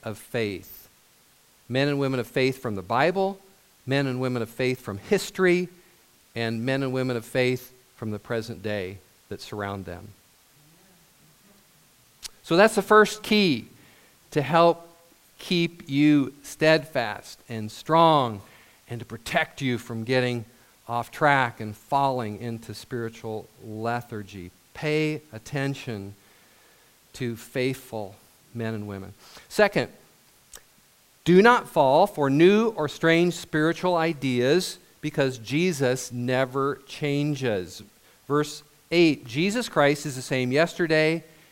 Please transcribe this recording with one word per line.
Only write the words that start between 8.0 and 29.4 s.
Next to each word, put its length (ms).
the 80
present 440
day 360
that 140
surround 420
them. 260
So 120
that's 200
the 60
first 420
key 440
to 100
help 460
keep 520
you 440
steadfast 960
and 200
strong 720
and 100
to 60
protect 560
you 180
from 260
getting 400
off 220
track 500
and 160
falling 640
into 320
spiritual 760
lethargy. 840
Pay 440
attention 800
to 220
faithful 800
men 220
and 120
women. 240